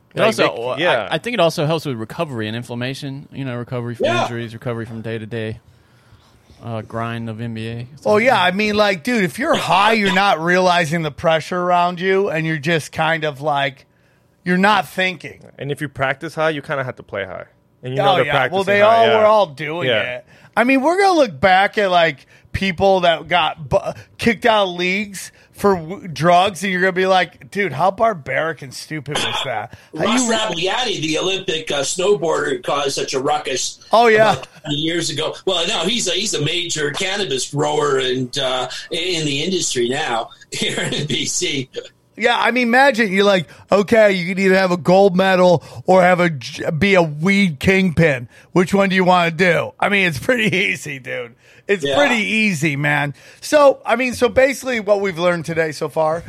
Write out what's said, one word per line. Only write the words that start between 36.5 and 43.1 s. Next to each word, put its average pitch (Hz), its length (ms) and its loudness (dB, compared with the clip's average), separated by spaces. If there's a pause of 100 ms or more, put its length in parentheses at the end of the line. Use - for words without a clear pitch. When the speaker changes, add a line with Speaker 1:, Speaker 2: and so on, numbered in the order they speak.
Speaker 3:
cannabis 185 600 -4
grower 147 460 0
and, 127 400 -2
uh, 127 300 -2 (220)
in 165 360 -4
the 143 160 -2
industry 151 460 -2
now 123 420 -4 (100)
<laughs> - 120 -20
here - 280 -4
in 147 260 -4
B 151 200 -4
C. 143 420 -4 (500)
Speaker 4:
Yeah, 240 200 0
I 226 120 0
mean, 240 180 0
imagine 226 440 4